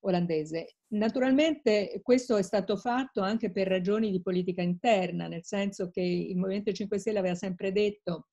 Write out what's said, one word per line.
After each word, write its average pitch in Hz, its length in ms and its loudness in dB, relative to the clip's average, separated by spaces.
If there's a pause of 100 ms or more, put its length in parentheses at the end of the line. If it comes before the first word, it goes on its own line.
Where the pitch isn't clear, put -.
olandese. 165 680 0 (120)
Naturalmente 233 1120 2
questo 254 340 4
è 202 60 4
stato 196 340 0
fatto 240 460 -2
anche 202 320 0
per 190 140 0
ragioni 196 440 2
di 185 100 0
politica 180 400 -2
interna, 175 680 0
nel 170 180 -10
senso 202 440 -4
che 185 120 -4
il 175 340 -2
Movimento 196 380 -2
cinque 202 260 -4
Stelle 214 200 -2
aveva 180 160 0
sempre 196 360 -4
detto 208 600 -2